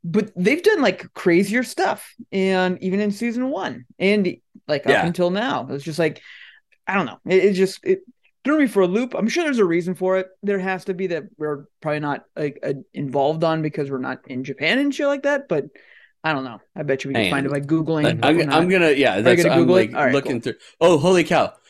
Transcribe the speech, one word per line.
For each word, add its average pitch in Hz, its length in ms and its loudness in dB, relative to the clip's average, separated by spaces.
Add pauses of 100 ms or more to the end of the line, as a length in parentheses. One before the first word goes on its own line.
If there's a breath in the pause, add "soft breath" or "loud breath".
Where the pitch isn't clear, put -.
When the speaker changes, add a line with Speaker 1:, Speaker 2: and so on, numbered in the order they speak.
Speaker 1:
But 190 320 -2
they've 233 280 0
done, 415 180 4
like, 196 320 -2
crazier 190 520 2
stuff, - 500 -4 (180)
and 185 500 0
even 190 180 -2
in 208 100 0
season 233 400 -4
one, 277 340 -8 (140)
and, 196 380 0 (300)
like, 147 200 -2
up - 40 2
Speaker 2:
Yeah. 208 160 4
Speaker 1:
until 175 240 0
now, 190 380 -4
it's 139 160 -8
just 160 140 -8
like, 156 240 -2 (640 loud breath)
I 190 80 -4
don't 190 100 2
know. 107 220 -10
It, 185 180 4
it 202 80 6
just, 185 320 -2
it 190 160 0 (440)
threw 302 140 2
me 277 100 2
for 196 140 0
a 180 40 4
loop. 233 280 -2
I'm 220 140 0
sure 311 160 -2
there's 277 140 0
a 208 80 4
reason 170 300 -2
for 185 220 0
it. 185 100 -4 (140)
There 196 180 -2
has 190 260 -4
to 196 80 -6
be 185 140 -6
that 160 160 -6 (120)
we're 147 280 -6 (180)
probably 151 180 -4
not, 147 240 -6 (120)
like, 147 260 -6
uh, 143 120 -4 (200)
involved 143 500 -2
on 160 160 0
because 147 300 -6
we're 131 80 -6
not 127 300 -8
in 131 160 -8
Japan 151 340 -2
and 285 160 -2
shit 285 140 -2
like 277 160 -4
that. 277 240 -2
But 151 180 -2 (580 soft breath)
I 156 80 0
don't 135 120 -4
know. 117 160 -14 (140)
I 151 100 -8
bet 139 200 -2
you 135 40 -8
we 135 60 -6
can 113 100 2
Speaker 2:
Hang 90 80 0
Speaker 1:
find 139 160 -2
Speaker 2:
on. 139 60 -4
Speaker 1:
it 143 60 -2
by 143 60 -10
Googling. 151 560 0
Speaker 2:
I'm, 147 140 4
Speaker 1:
We're 170 80 2
Speaker 2:
I'm 147 40 -2
Speaker 1:
not. 165 220 2
Speaker 2:
gonna, 175 220 4
yeah, 131 220 4
Speaker 1:
Are - 40 0
you 107 60 0
Speaker 2:
that's, 170 180 6
Speaker 1:
gonna - 140 4
Speaker 2:
I'm, 170 60 6
Speaker 1:
Google - 140 4
it? 110 120 4
Speaker 2:
like, - 80 -12
Speaker 1:
All 147 100 0
right, 127 80 2
Speaker 2:
looking 135 260 -2
Speaker 1:
cool. 120 120 -6
Speaker 2:
through. - 80 -12 (200 loud breath)
Oh, 170 160 6
holy 175 280 4
cow. 147 280 0 (180 soft breath)